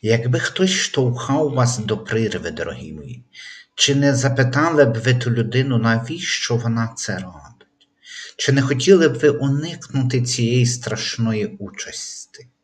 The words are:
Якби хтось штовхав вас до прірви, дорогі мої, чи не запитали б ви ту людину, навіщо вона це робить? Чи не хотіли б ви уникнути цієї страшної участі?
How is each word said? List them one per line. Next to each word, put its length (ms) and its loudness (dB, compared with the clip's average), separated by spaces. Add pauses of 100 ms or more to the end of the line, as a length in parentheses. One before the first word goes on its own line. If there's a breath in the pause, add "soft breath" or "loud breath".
Якби 360 2
хтось 320 0
штовхав 800 0
вас 280 2
до 200 -2
прірви, 520 -4
дорогі 420 -8
мої, 320 -14 (500 loud breath)
чи 200 2
не 200 4
запитали 720 4
б 140 2
ви 160 2
ту 160 0
людину, 480 0
навіщо 760 -2
вона 400 -2
це 220 -8
робить? 600 -18 (580 loud breath)
Чи 160 0
не 100 4
хотіли 460 6
б 100 0
ви 120 6
уникнути 920 -2
цієї 440 2
страшної 800 -2
участі? 1000 -14 (160)